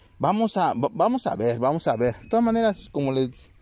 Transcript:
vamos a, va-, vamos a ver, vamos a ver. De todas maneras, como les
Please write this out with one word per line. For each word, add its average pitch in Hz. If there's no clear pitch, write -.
vamos 208
a, 165
va-, 127
vamos 233
a -
ver, 113
vamos 147
a 120
ver. 120
De -
todas 233
maneras, 226
como 139
les 131